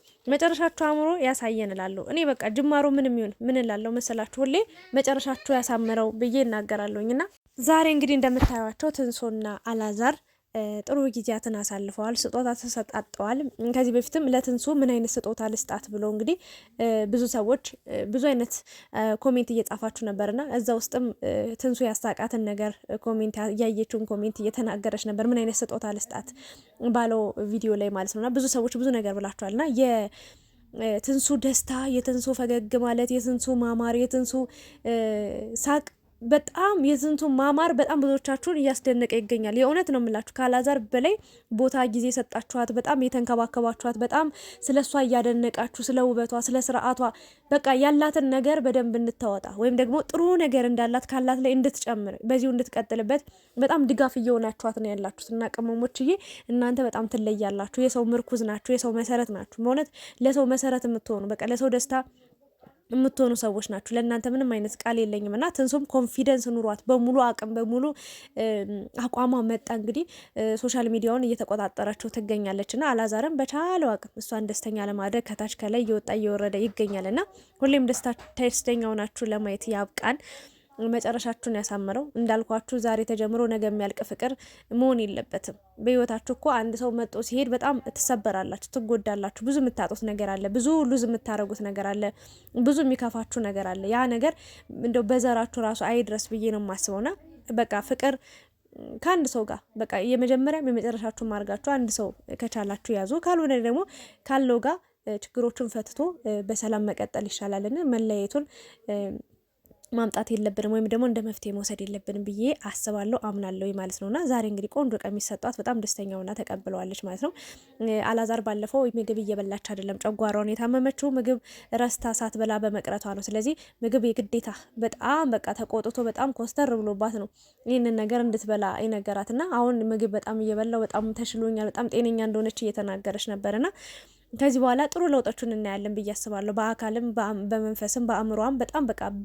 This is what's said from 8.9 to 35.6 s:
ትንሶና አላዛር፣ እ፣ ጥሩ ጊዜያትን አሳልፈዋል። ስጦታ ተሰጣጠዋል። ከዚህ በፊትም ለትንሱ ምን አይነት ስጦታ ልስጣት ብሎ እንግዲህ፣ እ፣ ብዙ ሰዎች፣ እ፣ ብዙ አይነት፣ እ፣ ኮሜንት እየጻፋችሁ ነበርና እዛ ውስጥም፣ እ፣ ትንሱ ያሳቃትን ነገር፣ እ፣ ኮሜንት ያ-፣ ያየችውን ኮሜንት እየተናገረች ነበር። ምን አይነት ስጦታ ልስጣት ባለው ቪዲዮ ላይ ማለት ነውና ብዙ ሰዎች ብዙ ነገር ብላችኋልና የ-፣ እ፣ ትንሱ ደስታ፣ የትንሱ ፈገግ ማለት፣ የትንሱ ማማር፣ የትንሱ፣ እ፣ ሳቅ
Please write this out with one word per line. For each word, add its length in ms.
ትንሶና 540
አላዛር፣ 520
እ፣ 60
ጥሩ 180
ጊዜያትን 440
አሳልፈዋል። 600
ስጦታ 400
ተሰጣጠዋል። 840
ከዚህ 240
በፊትም 320
ለትንሱ 480
ምን 160
አይነት 220
ስጦታ 340
ልስጣት 420
ብሎ 200
እንግዲህ፣ 280
እ፣ 60
ብዙ 240
ሰዎች፣ 340
እ፣ 220
ብዙ 200
አይነት፣ 280
እ፣ 100
ኮሜንት 320
እየጻፋችሁ 540
ነበርና 480
እዛ 240
ውስጥም፣ 300
እ፣ 100
ትንሱ 260
ያሳቃትን 640
ነገር፣ 380
እ፣ 180
ኮሜንት 380
ያ-፣ 200
ያየችውን 500
ኮሜንት 320
እየተናገረች 680
ነበር። 220
ምን 120
አይነት 180
ስጦታ 360
ልስጣት 360
ባለው 340
ቪዲዮ 300
ላይ 160
ማለት 220
ነውና 180
ብዙ 180
ሰዎች 260
ብዙ 160
ነገር 240
ብላችኋልና 460
የ-፣ 360
እ፣ 180
ትንሱ 280
ደስታ፣ 320
የትንሱ 460
ፈገግ 460
ማለት፣ 300
የትንሱ 360
ማማር፣ 400
የትንሱ፣ 360
እ፣ 140
ሳቅ 260